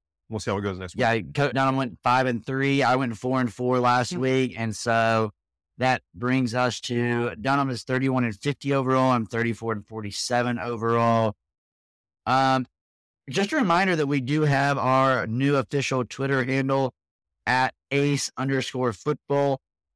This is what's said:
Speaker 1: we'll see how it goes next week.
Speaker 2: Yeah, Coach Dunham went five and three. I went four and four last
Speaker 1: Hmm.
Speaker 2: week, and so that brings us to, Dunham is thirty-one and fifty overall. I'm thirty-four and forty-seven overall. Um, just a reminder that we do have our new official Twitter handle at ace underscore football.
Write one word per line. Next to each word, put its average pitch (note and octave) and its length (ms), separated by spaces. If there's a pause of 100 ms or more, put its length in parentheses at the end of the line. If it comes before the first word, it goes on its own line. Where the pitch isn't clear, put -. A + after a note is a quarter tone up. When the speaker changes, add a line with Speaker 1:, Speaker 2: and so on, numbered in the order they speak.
(300)
Speaker 1:
we'll A2 100
see - 100
how G2 60
it G2+ 60
goes G2 160
next F#2 180
week. B2+ 60
Speaker 2:
Yeah, A2+ 180
Coach C#3+ 320
Dunham C3+ 240
went C3 260
five C3 220
and A#2+ 180
three. C#3 400
I B2+ 140
went B2 220
four B2+ 240
and A#2 100
four B2+ 260
last B2 360
Speaker 1:
Hmm. A#2+ 60
Speaker 2:
week, C3 360
and A2 180
so A2+ 580 (440)
that B2+ 240 (140)
brings B2 400
us B2 260
to, A#2+ 580
Dunham C3+ 300
is A#2+ 140
thirty-one C3 420
and A2+ 100
fifty C#3 380
overall. C3 380
I'm A#2 160
thirty-four A2+ 480
and G#2 120
forty-seven A#2+ 720
overall. A#2 760 (880)
Um, C3 400 (640)
just G3 240
a D#4+ 40
reminder F#3 400
that D3+ 100
we C#3 160
do D3 220
have C#3+ 340
our C3 480
new C3+ 300
official C3 500
Twitter C3+ 360
handle C3+ 520 (520)
at B2+ 280 (160)
ace C#3+ 480
underscore B2+ 560
football. C#3+ 640 (360)